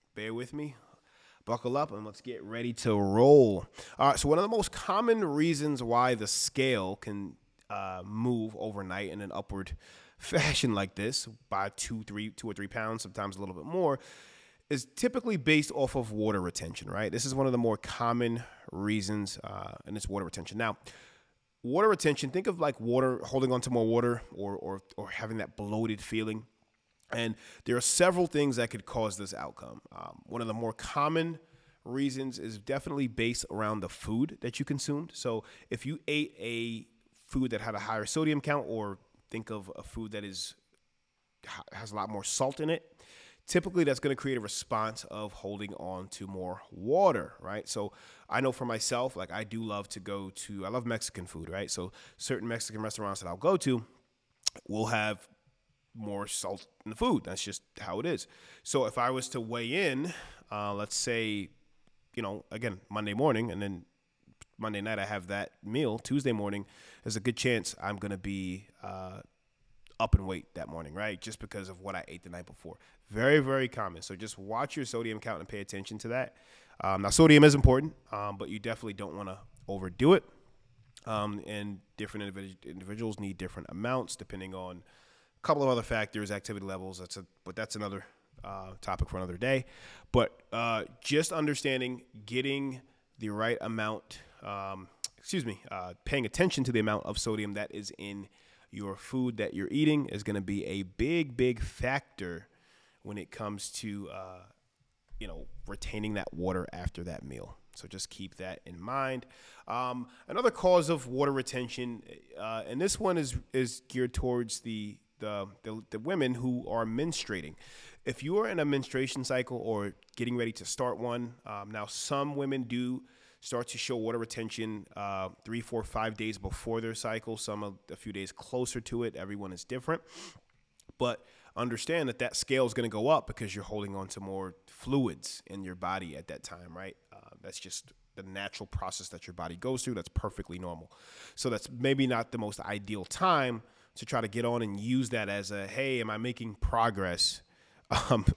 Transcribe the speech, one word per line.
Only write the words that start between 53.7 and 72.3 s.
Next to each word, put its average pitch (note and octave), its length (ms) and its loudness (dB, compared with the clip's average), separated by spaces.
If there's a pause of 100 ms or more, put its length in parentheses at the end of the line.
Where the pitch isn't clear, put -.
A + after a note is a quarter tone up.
will G#2+ 200 0
have G#2+ 420 0 (680)
more G#2 300 -6
salt - 400 -6 (160)
in G#2+ 60 -8
the A2 80 -10
food. A#3 260 4
That's - 180 -6
just G2 200 -6 (180)
how G2 220 -4
it D3 40 -2
is. E3 220 -2 (360)
So C3+ 200 2
if G#2+ 140 -2
I B2 140 2
was C3 180 -4
to C3+ 100 -4
weigh A#2+ 500 0
in, D3 240 -2 (380)
uh, G#2 220 -2
let's G#2 200 -4
say, A2 540 0 (640)
you A#2+ 80 -2
know, G#2 300 -4
again, A2 380 -4
Monday G#2 240 -2
morning, A#2 360 4
and F#2 120 -4
then G2 240 -4 (720)
Monday G#2+ 240 -4
night G#2+ 180 0
I G2 60 0
have G2+ 220 -4
that G2+ 240 -2 (120)
meal, A2+ 340 0
Tuesday C3+ 360 2
morning, G2+ 320 -2 (400)
there's A2 100 -4
a G#2+ 60 -2
good A#2 160 0
chance A#2 440 0
I'm G2+ 140 -2
gonna G2+ 220 -4
be, F#2+ 500 -6 (160)
uh, F#2 380 -10 (760)
up A2+ 180 4
in G2 100 2
weight F#2 300 -6
that E2+ 120 -8
morning, D#2 260 -10
right? G2+ 280 -4
Just - 180 -10
because G2 300 -8
of F2+ 100 -14
what F#2+ 160 -6
I F2 140 -4
ate F2 140 -14
the F#2 60 -14
night F2 160 -10